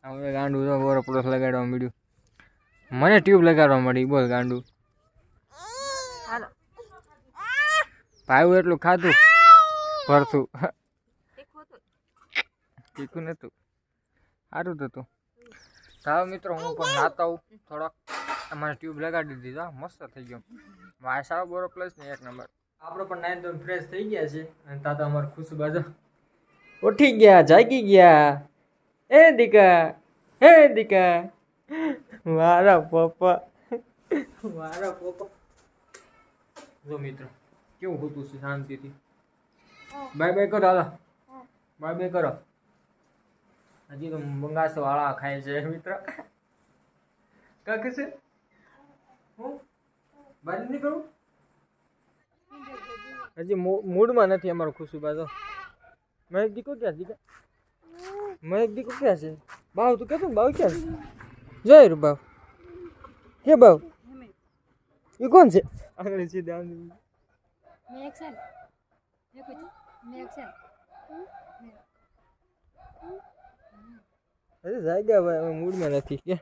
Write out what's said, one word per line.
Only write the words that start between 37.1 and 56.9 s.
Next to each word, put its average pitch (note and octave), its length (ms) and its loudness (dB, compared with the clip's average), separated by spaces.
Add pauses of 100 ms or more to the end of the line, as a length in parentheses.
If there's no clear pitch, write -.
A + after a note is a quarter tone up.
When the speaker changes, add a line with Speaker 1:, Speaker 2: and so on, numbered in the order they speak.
Speaker 1:
કેવું F3+ 180 -10
હોતું C#3 340 -14
છે C#3 100 -20
શાંતિથી. C#3 520 -12 (1200)
બાય E3 180 -4
બાય G3 140 -2
કરો, G3 200 -2
હાલો. F3+ 180 0 (920)
બાય D#3+ 140 -10
બાય F3 160 -8
કરો. E3+ 220 -4 (1600)
હજી C#3+ 200 -16
તો D#3 80 -10
બંગાસો D3+ 640 -6
વાળા C#3+ 320 -4
ખાય C#3 280 -10
છે C#3 180 -8
મિત્રો. E3 360 -12 (1700)
કાંક A3 300 -8
છે? C#4+ 100 -10 (1300)
હું? C4+ 220 -16 (840)
બહાર F#3 220 -10
જ B3 40 -16
નીકળું? C#4+ 340 -8 (2250)
હજી F3 160 -8
મો-, F#3 280 -6
મૂડમાં G3+ 480 0
નથી F#3+ 200 -4
અમારો E3 220 -6
ખુશુબા D3+ 420 -12
તો. D#3 160 -12 (1040)
મહેક G#3 220 -4
દીકો B3 220 -14
ક્યાં, G#3+ 220 -8